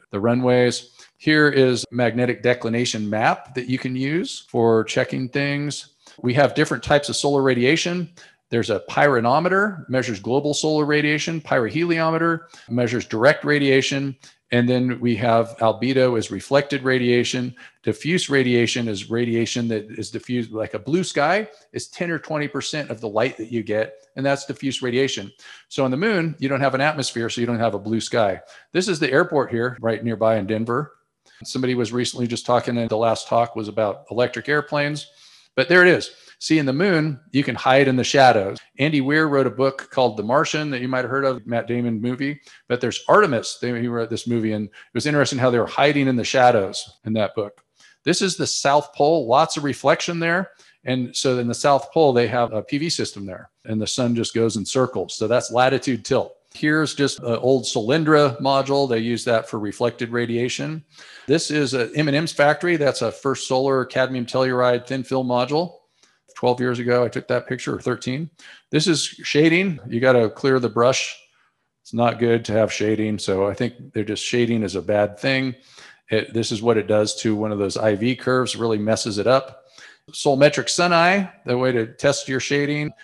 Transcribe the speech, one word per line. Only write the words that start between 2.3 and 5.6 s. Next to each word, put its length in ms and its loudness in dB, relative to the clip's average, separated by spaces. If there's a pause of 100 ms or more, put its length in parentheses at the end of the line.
declination 680 0
map 460 -2
that 120 -6
you 120 -2
can 160 -6
use 520 -4
for 360 2
checking 440 -4
things. 680 -4 (260)